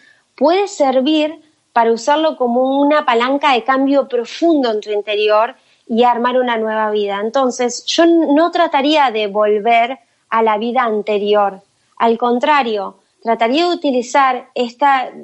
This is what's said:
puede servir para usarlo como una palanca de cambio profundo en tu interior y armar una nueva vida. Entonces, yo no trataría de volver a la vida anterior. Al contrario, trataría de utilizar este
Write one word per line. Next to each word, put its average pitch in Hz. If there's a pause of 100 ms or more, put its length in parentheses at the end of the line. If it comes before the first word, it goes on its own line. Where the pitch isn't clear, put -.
(360)
puede 359
servir 302 (300)
para 233
usarlo 294
como 254
una 302
palanca 269
de 226
cambio 269
profundo 247
en 214
tu 208
interior 214 (320)
y 240
armar 247
una 240
nueva 220
vida. 202
Entonces, 247
yo 339
no 330
trataría 302
de 214
volver 214 (300)
a 226
la 220
vida 233
anterior. 208 (360)
Al 233
contrario, 233 (240)
trataría 240
de 349
utilizar 254
este 240 (380)